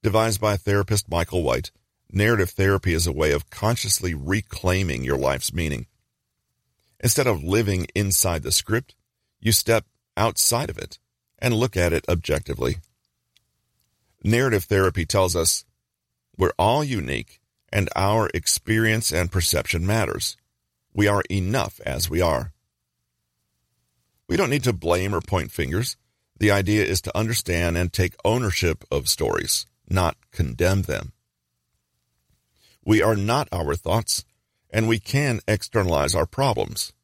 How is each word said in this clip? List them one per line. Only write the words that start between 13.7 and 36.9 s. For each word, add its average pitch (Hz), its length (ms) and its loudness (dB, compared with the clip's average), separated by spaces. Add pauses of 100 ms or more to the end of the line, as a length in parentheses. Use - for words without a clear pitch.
Narrative 113 400 2
therapy 95 420 2
tells 92 300 2
us 82 280 0 (720)
we're - 200 2
all 120 260 2
unique 69 560 -6 (320)
and 101 240 0
our 101 380 2
experience 110 800 -2
and 87 200 -2
perception 85 540 -2
matters. - 520 -2 (560)
We 101 140 4
are 101 220 2
enough 98 560 -2
as 73 240 -4
we 82 120 0
are. 76 320 0 (1700)
We 87 100 -2
don't 180 120 2
need 135 140 0
to 123 100 2
blame 90 400 0
or 85 80 0
point 87 300 -2
fingers. 85 460 -2 (420)
The 104 120 4
idea 101 340 2
is 95 160 -2
to - 160 -6
understand 87 600 0
and 87 140 0
take 92 320 0
ownership 98 680 0
of 71 180 -2
stories, - 560 -2 (240)
not 90 260 2 (160)
condemn 87 520 0
them. - 300 -6 (1700)
We - 160 4
are 110 140 4
not 113 360 0
our 80 240 -2
thoughts, - 480 -2 (460)
and 110 180 0
we 113 120 2
can 135 480 0
externalize 92 680 0
our 76 120 0
problems. 104 640 -2 (100)